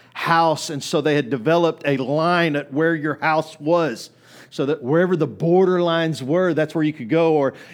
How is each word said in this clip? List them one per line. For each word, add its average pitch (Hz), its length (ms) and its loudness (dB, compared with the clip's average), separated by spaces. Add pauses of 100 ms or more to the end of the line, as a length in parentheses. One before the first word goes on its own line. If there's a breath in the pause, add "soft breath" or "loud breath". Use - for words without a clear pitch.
(160 loud breath)
house, 165 560 0
and 143 120 -8
so - 180 -2
they 147 120 2
had 143 160 0
developed 160 560 0
a 143 120 2
line 160 580 0
at 143 180 -6
where 160 220 0
your 147 200 -4
house 156 440 -2
was, 147 520 -2 (400 loud breath)
so 139 160 -4
that - 160 -4
wherever 170 340 2
the 151 100 0
borderlines 165 920 2
were, 165 320 0
that's 151 220 0
where 160 80 0
you 151 100 0
could 120 160 -12
go, 160 240 4
or 135 220 2 (180 loud breath)